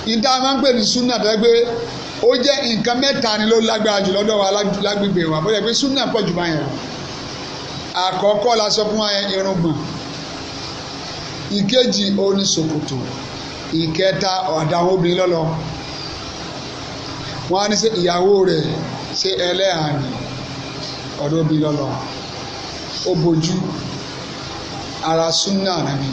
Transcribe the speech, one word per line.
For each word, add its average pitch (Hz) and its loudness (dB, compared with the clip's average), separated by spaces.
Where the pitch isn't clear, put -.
Ìdá 233 2
máa 262 2
ń 254 2
pè 269 4
ní 233 4
súnà 247 2
tó 202 2
yẹ 220 4
pé 233 6
ó 233 4
jẹ́ 269 4
nǹkan 240 0
mẹ́ta 269 2
ni 214 2
ló 226 6
lágbára 214 2
jù 185 2
lọ́dọ̀ 208 2
wa 196 4
lág-, 202 0
lágbègbè 202 2
wa. 156 0
Bó 185 0
yẹ 208 2
pé 220 0
súnà 269 2
pọ̀ 202 0
jù 170 0
báyẹn 170 0
lọ. 135 -2
Àkọ́kọ́ 202 2
la 214 2
sọ 214 2
fún 214 0
wa 208 0
yẹn, 202 0
irùngbọ̀n. 190 0
Ìkejì, 202 2
òun 196 2
ni 196 2
ṣòkòtò. 151 0
Ìkẹta, 170 2
ọ̀dà 156 0
àwọn 180 4
obìnrin 175 2
lọ́lọ́. 170 2
Wọ́n 190 2
á 208 2
ní 208 2
ṣe 208 4
ìyàwó 175 2
rẹ̀, 165 2
ṣe - -2
ẹlẹ́hà 180 0
ni? 135 -2
Ọ̀dọ̀ 147 0
obìnrin 156 2
lọ́lọ́. 143 0
Ó 185 0
bojú. 165 4
Ara 165 2
súnà 190 2
Ànábì. 139 -2